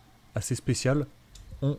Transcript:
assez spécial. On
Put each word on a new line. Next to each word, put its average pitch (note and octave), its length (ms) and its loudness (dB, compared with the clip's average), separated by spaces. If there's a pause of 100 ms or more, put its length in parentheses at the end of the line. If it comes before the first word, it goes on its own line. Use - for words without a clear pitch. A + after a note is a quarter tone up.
(360)
assez G#2+ 180 -2
spécial. C3 540 2 (540)
On C#3 160 2